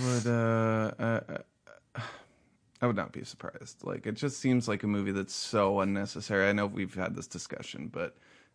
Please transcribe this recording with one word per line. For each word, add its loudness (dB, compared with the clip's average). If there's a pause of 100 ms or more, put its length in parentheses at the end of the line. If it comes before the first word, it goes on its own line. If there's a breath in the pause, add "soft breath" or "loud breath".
would, 2
uh, 4
uh, 0 (1500 loud breath)
I 2
would 2
not -4
be -10
surprised. -14
Like, -6
it -2
just -4
seems 4
like 0
a -2
movie 2
that's -2
so 2
unnecessary. 2
I 6
know 2
we've -4
had -2
this -10
discussion, -10
but, -6 (380 soft breath)